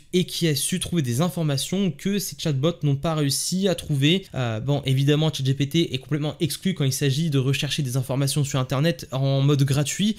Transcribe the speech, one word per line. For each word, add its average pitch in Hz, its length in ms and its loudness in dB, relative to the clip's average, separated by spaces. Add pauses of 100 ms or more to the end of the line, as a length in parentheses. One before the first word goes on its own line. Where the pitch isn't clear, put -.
(140)
et 180 100 4
qui - 240 -2
a 151 60 2
su 175 260 -2
trouver 175 220 -2
des 120 180 -2
informations 170 720 0
que 196 280 -2
ces - 200 -8
chatbots 156 460 0
n'ont 143 120 2
pas 160 180 -2
réussi 156 540 0
à 175 60 0
trouver. 156 600 0
Euh, 117 260 -2
bon, 135 260 0
évidemment, 143 440 4
Chat 139 140 -4
G 135 100 2
P 139 140 0
T 170 240 0
est 127 60 -2
complètement 151 400 -4
exclu 175 340 -2
quand 156 120 -2
il 135 80 2
s'agit 143 380 0
de 139 80 2
rechercher 135 440 0
des 123 140 -2
informations 135 480 0
sur 135 160 0
Internet 147 500 0
en 135 320 0
mode 143 220 4
gratuit, 147 540 0